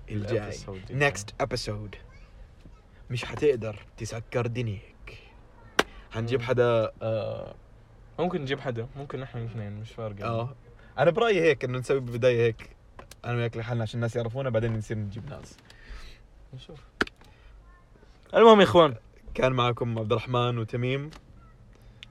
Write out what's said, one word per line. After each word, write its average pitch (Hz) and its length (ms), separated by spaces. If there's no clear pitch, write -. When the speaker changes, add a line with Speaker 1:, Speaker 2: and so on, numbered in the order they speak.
Speaker 1:
الجاي. 104 280
Speaker 2:
الأبيسود 95 420
الجاي. 139 220
Speaker 1:
Next - 340
episode. 107 500
مش 123 140
حتقدر 117 540
تسكر 117 500
دنيك. 117 720
هنجيب 113 280
Speaker 2:
مم. 117 60
Speaker 1:
حدا، 120 440
آه، 110 520
Speaker 2:
ممكن 170 240
نجيب 139 180
حدا، 117 360
ممكن 139 240
نحن 127 180
الاثنين، 110 340
مش 107 200
فارقة. 107 340
Speaker 1:
آه. 117 280
أنا 156 120
برأيي 214 300
هيك، 151 240
إنه 127 140
نسوي 135 220
بالبداية 120 460
هيك، - 300
أنا 120 120
وياك 117 200
لحالنا 117 260
عشان 110 160
الناس 117 180
يعرفونا، 127 340
بعدين 113 260
نصير 107 220
نجيب 101 320
ناس. - 260
Speaker 2:
نشوف. 135 240
المهم 220 240
يا 185 60
إخوان. 147 300
Speaker 1:
كان 127 180
معكم 120 460
عبد 110 140
الرحمن 120 460
وتميم. 127 520